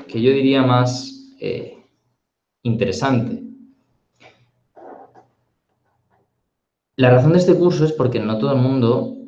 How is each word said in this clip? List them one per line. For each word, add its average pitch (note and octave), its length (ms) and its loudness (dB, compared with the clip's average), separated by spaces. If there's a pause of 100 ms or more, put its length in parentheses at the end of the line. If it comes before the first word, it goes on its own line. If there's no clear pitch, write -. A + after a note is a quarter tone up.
que A2+ 140 -6
yo B2+ 100 4
diría C3+ 320 2
más, - 760 -2
eh, - 380 -10 (840)
interesante. A2+ 800 -4 (3500)
La B2+ 160 4
razón C3+ 220 6
de F3+ 60 4
este F3+ 160 4
curso D#3 300 2
es D#3 60 0
porque A#2+ 280 -2
no G#2+ 200 -4
todo B2 140 -2
el B2+ 80 0
mundo B2 540 0 (120)